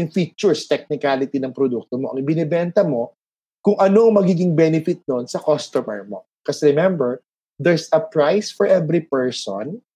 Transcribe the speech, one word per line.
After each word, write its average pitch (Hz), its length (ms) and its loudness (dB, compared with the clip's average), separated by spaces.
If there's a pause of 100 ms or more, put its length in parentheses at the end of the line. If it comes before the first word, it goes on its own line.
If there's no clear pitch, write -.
yung 170 100 -4
features, - 540 0
technicality 139 720 -2
ng 131 160 -6
produkto 127 420 -4
mo. 127 160 -6
Ang 135 140 -6
ibinibenta 165 580 -2
mo, 123 300 -2 (480)
kung 202 160 2
ano 196 320 6
ang 214 100 4
magiging 180 380 2
benefit 160 480 0
nun 127 240 -6
sa - 100 -8
customer - 680 -4
mo. 98 160 -12 (160)
Kasi 147 320 0
remember, 147 480 0 (400)
there's 170 320 2
a - 80 4
price 180 480 0
for - 160 -2
every 170 400 2
person 127 800 -6 (120)